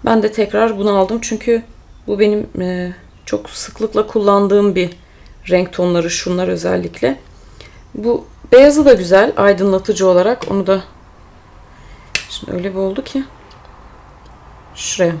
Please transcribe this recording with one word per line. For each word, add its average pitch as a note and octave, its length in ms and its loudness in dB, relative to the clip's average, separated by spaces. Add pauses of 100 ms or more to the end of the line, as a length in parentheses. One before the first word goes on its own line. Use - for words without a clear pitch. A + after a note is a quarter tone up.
Ben A3+ 180 2
de G#3+ 80 -2
tekrar G#3+ 460 -2
bunu G3+ 200 0
aldım. G3 240 0
Çünkü A3+ 420 -2 (440)
bu G3+ 120 -4
benim, G#3 420 0
e, F3+ 320 -6 (320)
çok - 240 -6
sıklıkla G#3+ 580 -4
kullandığım G3+ 680 2
bir F3+ 140 -2 (600)
renk F3+ 240 0
tonları. F3 360 -2
Şunlar F3+ 380 -4
özellikle. F3+ 720 -4 (760)
Bu A#3 300 -4 (260)
beyazı C#4+ 340 8
da C4+ 80 8
güzel, F#3+ 440 4
aydınlatıcı F#3+ 720 2
olarak. F#3 440 2
Onu G3 160 -2
da F#3+ 140 0 (1500)
şimdi - 240 -18
öyle F#3 180 -10
bir F#3+ 80 -12
oldu G3 240 -10
ki. C4+ 200 -12 (1500)
Şuraya. E3+ 440 -2